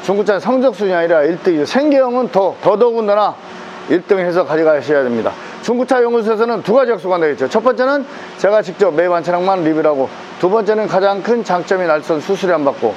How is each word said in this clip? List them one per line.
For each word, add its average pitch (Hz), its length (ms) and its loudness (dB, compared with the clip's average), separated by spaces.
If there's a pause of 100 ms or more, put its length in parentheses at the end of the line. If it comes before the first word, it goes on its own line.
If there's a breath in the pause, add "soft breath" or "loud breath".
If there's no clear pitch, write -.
중고차는 202 360 0
성적순이 208 540 0
아니라 165 300 2
일 165 180 0
등이죠. 160 240 2
생계형은 254 680 2
더, 185 300 0
더더군다나 208 760 2 (540 loud breath)
일 170 160 2
등 196 140 2
해서 175 260 0
가져가셔야 147 580 2
됩니다. 117 280 -2 (320 loud breath)
중고차 247 400 0
연구소에서는 226 580 0
두 196 120 -2
가지 247 180 4
약속한다고 175 400 0
했죠. 131 180 -2
첫 220 140 0
번째는 254 420 0 (320 loud breath)
제가 208 240 2
직접 175 320 0
매입한 170 300 0
차량만 180 400 0
리뷰를 156 260 2
하고, 135 200 0 (300 loud breath)
두 175 100 2
번째는 214 380 0
가장 196 360 0
큰 233 200 0
장점인 180 460 -2
알선 151 300 0
수수료 180 340 -2
안 151 120 0
받고 117 320 -2